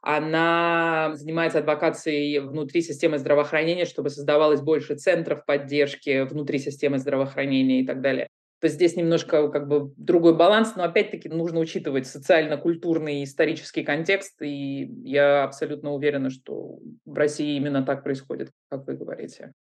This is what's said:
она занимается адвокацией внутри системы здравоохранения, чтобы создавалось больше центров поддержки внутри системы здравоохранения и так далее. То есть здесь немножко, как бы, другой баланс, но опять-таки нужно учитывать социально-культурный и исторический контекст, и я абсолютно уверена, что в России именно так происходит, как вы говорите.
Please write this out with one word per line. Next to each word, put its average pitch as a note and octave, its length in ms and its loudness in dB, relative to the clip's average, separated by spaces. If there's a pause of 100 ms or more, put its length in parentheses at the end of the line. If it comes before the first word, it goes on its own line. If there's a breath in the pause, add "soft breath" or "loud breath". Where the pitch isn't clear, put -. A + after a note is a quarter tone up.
она E3 1160 2
занимается D#3+ 440 -2
адвокацией D3 800 0
внутри C#3+ 420 -4
системы D#3 380 0
здравоохранения, D#3 640 2
чтобы D3 260 -6
создавалось D3 500 4
больше D3 340 0
центров E3 500 0
поддержки C#3+ 800 0
внутри D3 360 -4
системы C#3 400 -2
здравоохранения C3+ 800 2
и C3 60 -2
так C3 140 -6
далее. B2+ 260 0 (340)
То - 60 4
есть D3 100 0
здесь E3+ 180 4
немножко, E3 540 2
как D3 180 -4
бы, C#3 300 0
другой E3+ 380 6
баланс, G#3 400 4
но F3+ 80 -2
опять-таки F#3 460 -2
нужно E3 300 -2
учитывать C#3+ 480 -4
социально-культурный D#3 1160 0
и - 40 -6
исторический D#3 580 -2
контекст, E3 580 -2
и C#3 420 -6 (200)
я C#3+ 400 4
абсолютно D3 500 -6
уверена, C#3 360 -2
что - 500 -12 (260)
в D3+ 100 -18
России D3 420 0
именно C#3 280 -2
так C3+ 180 -4
происходит, - 480 -8 (200)
как C3+ 160 -10
вы C3+ 80 -8
говорите. - 560 -14 (180)